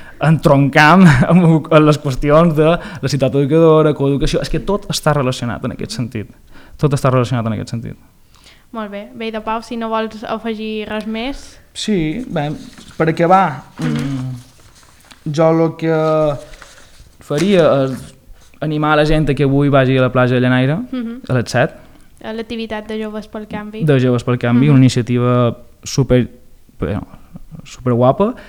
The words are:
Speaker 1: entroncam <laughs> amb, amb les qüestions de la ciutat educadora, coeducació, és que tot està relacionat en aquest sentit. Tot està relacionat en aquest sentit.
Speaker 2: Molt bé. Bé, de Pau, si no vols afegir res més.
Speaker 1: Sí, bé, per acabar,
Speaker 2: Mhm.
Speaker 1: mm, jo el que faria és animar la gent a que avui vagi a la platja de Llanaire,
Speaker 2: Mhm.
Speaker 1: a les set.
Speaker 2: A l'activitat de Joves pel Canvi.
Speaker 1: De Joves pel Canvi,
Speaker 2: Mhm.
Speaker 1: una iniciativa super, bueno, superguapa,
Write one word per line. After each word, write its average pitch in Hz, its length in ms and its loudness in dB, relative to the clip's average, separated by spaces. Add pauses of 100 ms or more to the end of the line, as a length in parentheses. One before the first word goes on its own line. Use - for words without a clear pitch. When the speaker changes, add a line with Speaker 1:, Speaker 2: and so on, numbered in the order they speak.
(220)
Speaker 1:
entroncam 151 800 4 (140)
<laughs> 127 120 2
amb, 165 460 4
amb 156 140 6
les 151 120 4
qüestions 147 560 2
de 151 80 2 (380)
la 143 80 -4
ciutat 131 240 0
educadora, 156 600 4
coeducació, 139 440 0
és - 100 -6
que 160 100 -2
tot 196 300 -4
està - 260 -2
relacionat 127 500 -4
en 123 60 -6
aquest - 200 -10
sentit. 113 380 -8 (480)
Tot 147 160 0
està 139 160 0
relacionat 123 380 0
en 110 60 -2
aquest 101 160 -8
sentit. 113 280 -10 (760)
Speaker 2:
Molt 214 200 -10
bé. 202 240 -14
Bé, 226 160 -8
de 214 100 -8
Pau, 220 220 -6
si 240 120 -10
no 226 140 -6
vols 220 340 -6
afegir 220 640 -6
res 214 200 -8
més. 233 520 -10 (140)
Speaker 1:
Sí, 180 560 -2
bé, 151 220 -4 (440)
per 160 140 0
acabar, 165 540 2 (160)
Speaker 2:
Mhm. 156 100 -4
Speaker 1:
mm, 135 1400 -10
jo 160 160 2 (160)
el 160 120 -4
que 160 200 -2 (1200)
faria 165 460 2 (200)
és - 280 -8 (500)
animar 151 340 0
la 151 80 4
gent 151 240 2
a 139 60 0
que 143 80 0
avui 139 260 2
vagi 131 280 2
a 131 80 2
la 123 60 0
platja 127 240 2
de 123 60 2
Llanaire, 127 340 2 (160)
Speaker 2:
Mhm. 240 380 -8
Speaker 1:
a - 40 -2
les 117 180 -2
set. 127 200 0 (520)
Speaker 2:
A 220 100 -12
l'activitat 226 540 -10
de 220 160 -8
Joves 214 240 -10
pel 214 200 -14
Canvi. 208 360 -10
Speaker 1:
De 147 160 2
Joves 123 240 0
pel 123 140 -2
Canvi, 120 300 2
Speaker 2:
Mhm. 147 80 4
Speaker 1:
una 131 40 6
iniciativa 123 760 2 (260)
super, 127 460 0 (500)
bueno, 92 260 -6 (580)
superguapa, 127 720 0 (140)